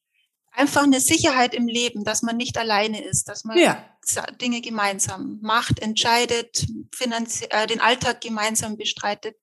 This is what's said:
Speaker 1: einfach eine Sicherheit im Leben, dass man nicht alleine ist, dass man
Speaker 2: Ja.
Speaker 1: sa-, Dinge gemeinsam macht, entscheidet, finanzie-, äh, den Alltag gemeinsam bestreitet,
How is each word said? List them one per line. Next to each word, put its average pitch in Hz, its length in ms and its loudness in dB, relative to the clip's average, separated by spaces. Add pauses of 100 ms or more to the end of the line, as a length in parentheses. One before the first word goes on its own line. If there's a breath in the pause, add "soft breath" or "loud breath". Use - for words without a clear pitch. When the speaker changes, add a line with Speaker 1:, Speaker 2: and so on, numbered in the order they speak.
(520)
Speaker 1:
einfach 285 320 4
eine 269 160 6
Sicherheit 262 560 4
im 240 120 0
Leben, 233 360 -2
dass 214 180 -2
man 226 140 -2
nicht 240 220 -4
alleine 220 460 0
ist, - 260 -4
dass - 160 -12
man 220 120 0
Speaker 2:
Ja. 294 260 4 (200)
Speaker 1:
sa-, - 220 -4
Dinge 240 360 -4
gemeinsam 202 800 -4
macht, 220 380 0
entscheidet, 233 880 0 (260)
finanzie-, 233 560 -4
äh, 214 160 2
den 220 140 -2
Alltag 247 400 2
gemeinsam 220 560 -2
bestreitet, 208 680 -6